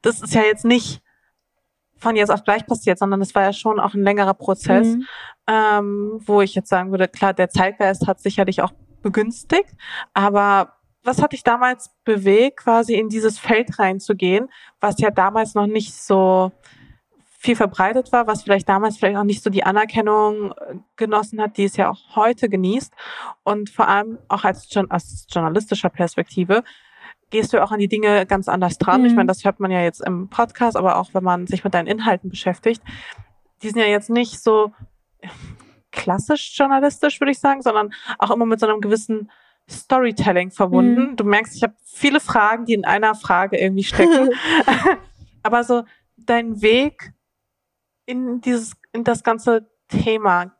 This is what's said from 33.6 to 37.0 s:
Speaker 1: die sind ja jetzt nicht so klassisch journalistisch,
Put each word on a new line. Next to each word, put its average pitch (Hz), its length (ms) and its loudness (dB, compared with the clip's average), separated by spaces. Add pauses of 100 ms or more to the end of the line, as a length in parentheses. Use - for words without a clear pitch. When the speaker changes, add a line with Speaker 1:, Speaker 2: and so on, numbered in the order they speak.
Speaker 1:
die 220 60 -10
sind 214 100 -4
ja 214 100 2
jetzt 208 200 0
nicht 233 340 -2
so 214 300 2 (1200)
klassisch - 640 -4
journalistisch, 277 640 0